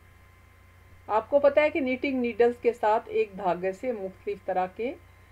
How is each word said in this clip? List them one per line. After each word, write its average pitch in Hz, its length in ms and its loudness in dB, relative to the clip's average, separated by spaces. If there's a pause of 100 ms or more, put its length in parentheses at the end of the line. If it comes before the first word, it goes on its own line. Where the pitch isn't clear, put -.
(1080)
आपको 220 300 2
पता 285 220 4
है 302 80 4
कि 311 120 -2
knitting 262 400 -2
needles 240 360 0
के 233 160 0
साथ 226 340 0
एक 214 300 -2
धागे 185 360 -2
से 254 180 -6
मुख्तलिफ 196 540 -8
तरह 185 220 -2
के 233 280 -8 (360)